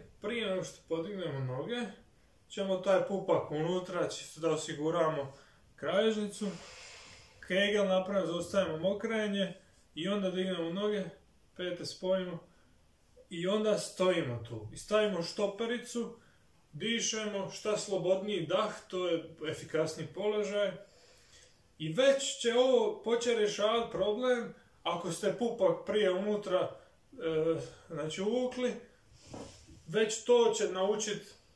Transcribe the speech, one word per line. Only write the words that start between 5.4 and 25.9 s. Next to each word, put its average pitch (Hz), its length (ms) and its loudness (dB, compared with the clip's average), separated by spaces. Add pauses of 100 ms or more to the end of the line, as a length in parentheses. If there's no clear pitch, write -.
kralježnicu. 208 720 0 (1000)
Kegel 202 400 2
napravimo, 185 440 2
zaustavimo 170 460 0
mokrenje 196 760 0 (420)
i 165 120 -4
onda 196 240 0
dignemo 180 380 -2
noge, 202 340 0 (540)
pete 180 280 -6
spojimo 185 540 -2 (920)
i 170 180 -4
onda 214 300 2
stojimo 156 680 0
tu. 107 260 -10
I - 40 -14
stavimo 208 460 2
štopericu, 226 960 -4 (540)
dišemo, 208 800 -2
šta 214 260 -2
slobodniji 190 680 0
dah, 175 280 0 (140)
to 185 200 -2
je 165 280 -2 (140)
efikasniji 160 580 -2
položaj. 202 640 0 (1080)
I 160 160 -4
već 269 480 4
će 233 120 2
ovo 240 500 6
početi 233 360 2
rješavati 208 520 2
problem, 214 640 0 (300)
ako 254 280 -2
ste 185 280 0
pupak 185 460 2
prije 202 260 4